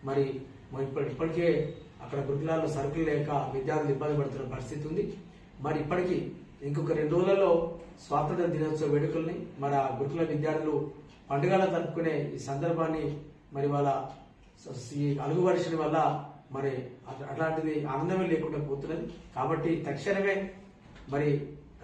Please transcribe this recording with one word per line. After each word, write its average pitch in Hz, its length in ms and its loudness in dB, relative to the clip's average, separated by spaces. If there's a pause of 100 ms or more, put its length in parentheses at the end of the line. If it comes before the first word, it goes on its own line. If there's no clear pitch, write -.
మరి, 135 360 0 (320)
మరి 135 100 -2
ఇప్పటి-, 139 280 -2
ఇప్పటికే 165 640 2 (260)
అక్కడ 143 180 -4
గురుకులాల్లో 151 480 0
సరుకులు 147 360 -2
లేక 147 260 2
విద్యార్థులు 143 600 0
ఇబ్బంది 147 260 0
పడుతున్న 131 360 -2
పరిస్థితి 147 340 -8
ఉంది. 175 300 -2 (440)
మరి 151 180 0
ఇప్పటికీ 175 520 0 (300)
ఇంకొక 147 300 0
రెండు 151 240 2
రోజులలో 185 640 6 (280)
స్వాతంత్ర 170 380 2
దినోత్సవ 151 400 0
వేడుకల్ని, 160 600 0 (140)
మరి 139 160 0
ఆ - 220 2
గురుకుల 147 260 0
విద్యార్థులు 151 840 0 (240)
పండుగలా 185 340 6
జరుపుకునే 160 680 0
ఈ - 20 -8
సందర్భాన్ని 156 840 -2 (320)
మరి 143 140 0
వాళ్ళ 143 400 2 (680)
స-, 120 180 -12
ఈ 143 240 0
అలుగు 151 240 0
వర్షం 165 360 4
వల్ల 151 480 2 (260)
మరి 139 180 0 (380)
అట్లా-, 139 200 -10
అట్లాంటిది 156 580 0
ఆనందమే 170 420 0
లేకుండా 151 320 0
పోతున్నది. 147 480 -4 (280)
కాబట్టి 156 540 0
తక్షణమే 196 640 0 (580)
మరి 143 380 2 (360)